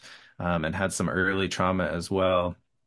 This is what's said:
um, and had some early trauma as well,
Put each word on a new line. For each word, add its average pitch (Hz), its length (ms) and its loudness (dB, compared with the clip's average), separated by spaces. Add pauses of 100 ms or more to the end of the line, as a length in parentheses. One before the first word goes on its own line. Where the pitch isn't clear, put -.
(400)
um, 87 260 0
and 82 100 -2
had 95 180 0
some 87 160 0
early 95 400 0
trauma 92 360 0
as 85 240 -4
well, 92 460 2 (320)